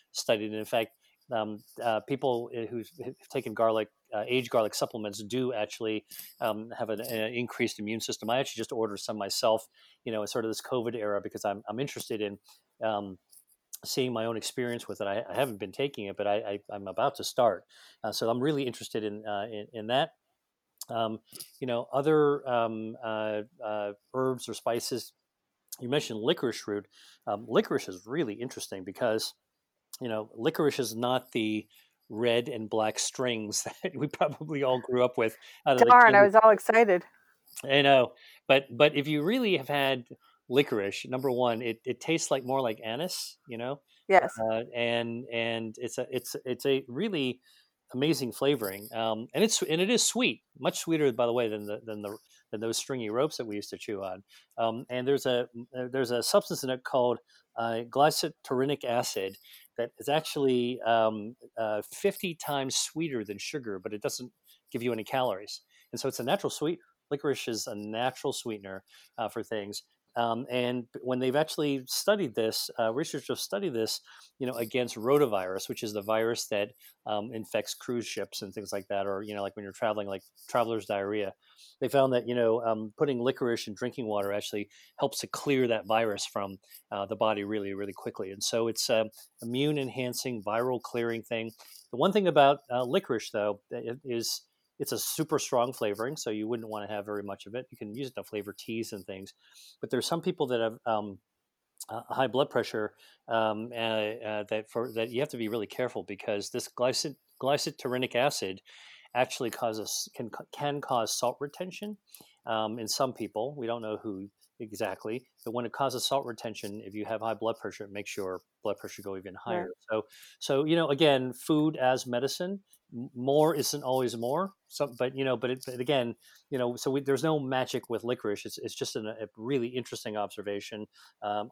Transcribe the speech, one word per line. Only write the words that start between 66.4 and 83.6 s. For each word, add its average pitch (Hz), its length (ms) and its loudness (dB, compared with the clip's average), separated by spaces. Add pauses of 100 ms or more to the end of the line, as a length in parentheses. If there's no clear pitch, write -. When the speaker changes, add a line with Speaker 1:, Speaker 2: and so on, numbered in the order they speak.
Speaker 1:
sweet-, 165 300 -4 (300)
licorice 139 380 -2
is 110 180 -4
a 120 80 -8
natural 113 600 -2
sweetener, 98 500 -8 (320)
uh, 110 140 -2
for 113 120 -6
things. 104 400 -6 (320)
Um, 117 360 0
and 123 340 0 (160)
when 127 200 -2
they've 127 140 2
actually 147 520 0
studied 196 480 0
this, 110 340 0 (100)
uh, 113 140 2
researchers 147 360 -4
have 131 100 -2
studied 196 340 -2
this, 110 300 -2 (360)
you 131 80 -2
know, 127 100 -2
against 117 400 -2
rotavirus, 107 760 2
which 117 120 -8
is 107 120 -4
the 104 80 -2
virus 110 460 0
that, 101 240 0 (340)
um, 107 260 -2
infects 107 400 -4
cruise 120 340 -4
ships - 360 -8
and 98 100 -10
things 101 220 -8
like 95 140 -6
that, 98 180 0
or, 98 160 -2
you 107 120 -8
know, 101 60 -4
like, 98 160 -4
when 104 60 -8
you're 98 100 -10
traveling, 107 340 -2
like, 98 140 -6 (300)
traveler's 113 340 2
diarrhea. 101 480 -2 (480)
They 131 80 0
found 135 240 4
that, 120 160 2
you 123 60 0
know, 117 280 4
um, 110 360 0
putting 131 220 2
licorice 120 460 0